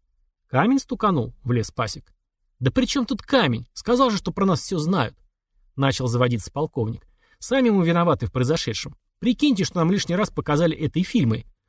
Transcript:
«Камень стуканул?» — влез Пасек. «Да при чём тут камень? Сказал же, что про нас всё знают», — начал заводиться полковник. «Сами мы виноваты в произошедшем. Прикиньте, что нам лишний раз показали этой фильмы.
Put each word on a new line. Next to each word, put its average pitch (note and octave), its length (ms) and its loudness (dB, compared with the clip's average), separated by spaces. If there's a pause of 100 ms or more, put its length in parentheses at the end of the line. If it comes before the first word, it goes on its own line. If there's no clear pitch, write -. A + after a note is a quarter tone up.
(500)
«Камень A3+ 300 2
стуканул?» — F#3 520 -2 (120)
влез A#2+ 260 -2
Пасек. - 420 -8 (460)
«Да C3 140 0
при B3+ 120 2
чём C4 220 -2
тут G#3+ 160 -6
камень? F3 500 0
Сказал B3 380 2
же, G3+ 60 0
что - 160 -4
про F#3+ 120 -2
нас F#3+ 160 2
всё - 180 -6
знают», — D#3 360 -2 (600)
начал C3+ 320 0
заводиться A#2+ 420 -2
полковник. C#3 560 -6 (320)
«Сами B3+ 320 2
мы F#3+ 160 4
виноваты E3+ 400 2
в - 60 -10
произошедшем. C3 640 -2 (240)
Прикиньте, A#3+ 420 2
что - 160 -2
нам E3+ 140 2
лишний F3+ 240 0
раз G3+ 140 -2
показали D#3 460 0
этой D#3 280 -2
фильмы. A2+ 400 0 (240)